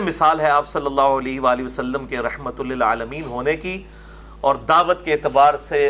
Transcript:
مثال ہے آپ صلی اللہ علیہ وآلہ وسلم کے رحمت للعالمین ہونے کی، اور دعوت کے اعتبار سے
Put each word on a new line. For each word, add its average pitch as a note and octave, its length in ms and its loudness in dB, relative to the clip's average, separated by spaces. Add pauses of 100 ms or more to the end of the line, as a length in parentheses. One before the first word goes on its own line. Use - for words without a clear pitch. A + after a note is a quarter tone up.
مثال D#3+ 360 2
ہے D3+ 100 2
آپ D3 180 2
صلی C#3+ 180 -4
اللہ C#3 320 2
علیہ C3 220 -6
وآلہ B2+ 240 2
وسلم B2+ 420 -6
کے B2+ 120 -6
رحمت A#2+ 420 -6
للعالمین A#2 640 -2
ہونے B2+ 320 -2
کی، F#3 260 -10 (580)
اور C3+ 160 2 (120)
دعوت F3 360 4
کے D#3 80 0
اعتبار D3 500 4
سے C#3+ 280 2